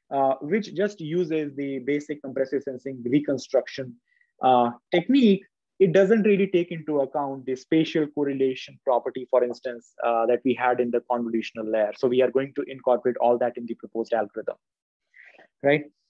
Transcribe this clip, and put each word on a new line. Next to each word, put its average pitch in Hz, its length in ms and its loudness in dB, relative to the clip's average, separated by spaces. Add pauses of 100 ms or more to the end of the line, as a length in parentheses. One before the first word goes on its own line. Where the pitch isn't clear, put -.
(120)
uh, 135 300 2
which 185 320 -4
just 202 260 -4
uses 156 560 -4
the 139 240 -6
basic 147 420 -4
compressive 131 420 -4
sensing 131 420 -10
reconstruction, 131 920 -2 (460)
uh, 120 300 4 (200)
technique. 202 520 4 (360)
It 190 140 4
doesn't 196 300 6
really 196 240 4
take 175 240 -2
into 151 300 -4
account 135 440 -4
the 131 100 -4
spatial 160 520 0
correlation 135 760 -2
property, 123 480 -2
for 123 120 4
instance, 120 500 -8 (100)
uh, 117 240 2
that 120 180 2
we 127 80 4
had 123 260 0
in 120 120 0
the 117 100 0 (100)
convolutional 113 600 -4
layer. 107 260 0
So 135 100 -2
we 123 140 2
are 123 80 2
going 135 260 -2
to 143 120 -6
incorporate 127 500 -2
all 120 220 2
that 123 180 -2
in 120 80 -10
the 117 80 -8
proposed 113 400 -8
algorithm, 107 440 -6 (1040)
right? 147 220 2 (240)